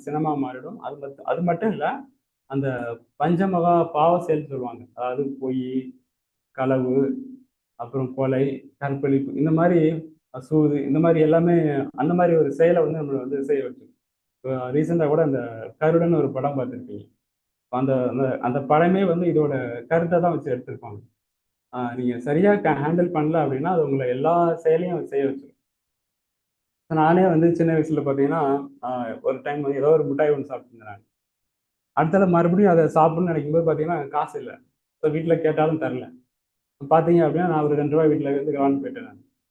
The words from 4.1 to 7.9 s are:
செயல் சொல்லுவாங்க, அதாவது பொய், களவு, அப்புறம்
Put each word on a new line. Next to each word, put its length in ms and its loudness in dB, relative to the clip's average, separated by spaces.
செயல் 260 -2
சொல்லுவாங்க, 480 -10
அதாவது 460 -6
பொய், 240 -4
களவு, 460 0
அப்புறம் 380 -8